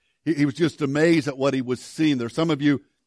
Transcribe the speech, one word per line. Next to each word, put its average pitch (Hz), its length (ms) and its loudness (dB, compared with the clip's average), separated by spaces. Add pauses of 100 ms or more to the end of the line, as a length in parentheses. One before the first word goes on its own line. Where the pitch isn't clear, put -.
(240)
he, 156 120 -2
he 143 100 2
was 139 80 0
just 156 280 -2
amazed 151 460 2
at 135 100 -6
what 135 160 0
he 135 80 -2
was 123 200 -4
seeing 156 360 -2
there. 117 120 -6
Some 165 200 -2
of 143 120 -2
you, 147 200 2 (260)